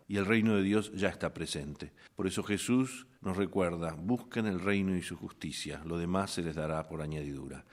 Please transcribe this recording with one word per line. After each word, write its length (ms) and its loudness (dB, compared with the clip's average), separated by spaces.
Y 80 0
el 100 4
reino 300 6
de 60 6
Dios 300 2
ya 160 2
está 240 -2
presente. 600 -6
Por 100 0
eso 160 0
Jesús 640 2
nos 160 -2
recuerda, 580 2
"Busquen 520 -2
el 120 0
reino 380 2
y 60 0
su 140 -8
justicia, 680 -8
lo 120 -2
demás 360 0
se 100 -2
les 140 -4
dará 320 -2
por 120 -6
añadidura. 720 -6